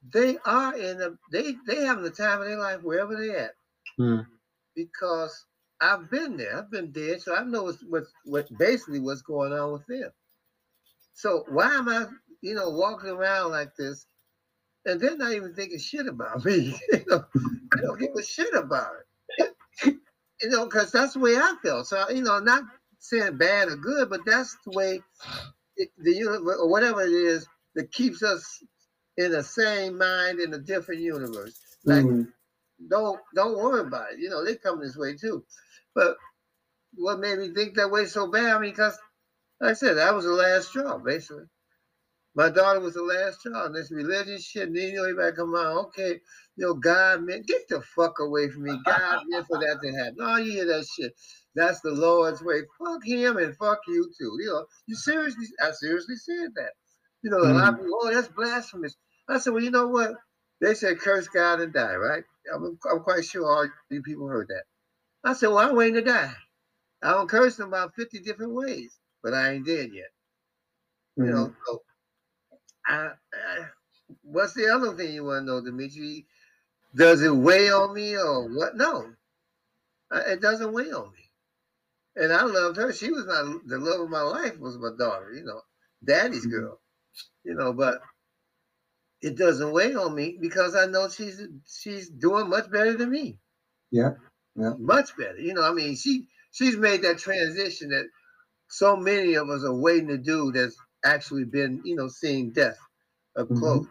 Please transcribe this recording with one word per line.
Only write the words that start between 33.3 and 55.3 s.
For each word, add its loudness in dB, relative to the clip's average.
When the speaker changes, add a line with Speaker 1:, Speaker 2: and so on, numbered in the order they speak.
Speaker 1:
don't 2
worry 2
about -8
it. -14
You -6
know, -4
they -2
come -4
this -10
way -6
too. -8
But 4
what -2
made -2
me -6
think -4
that 2
way 2
so -4
bad? 2
I 2
mean, -4
'cause, 0
like 4
I 2
said, 4
that 4
was -2
the 2
last 4
straw, -4
basically. -6
My 4
daughter 6
was -4
the -6
last -2
straw, -6
and -8
this -8
religion -4
shit, -8
and -4
then, -4
you -8
know, -2
everybody 0
come -4
around, 0
"Okay, -4
you -4
know, 0
God, 4
man, -6
get -2
the -2
fuck 0
away 0
from -12
me. -4
God 2
meant -4
for -2
that 0
to -6
happen." -6
Oh, 0
you -2
hear -2
that 0
shit. -8
"That's 0
the -4
Lord's 4
way." -2
Fuck -8
him 0
and -2
fuck 0
you 0
too. -8
You -6
know, -4
you -10
seriously, -2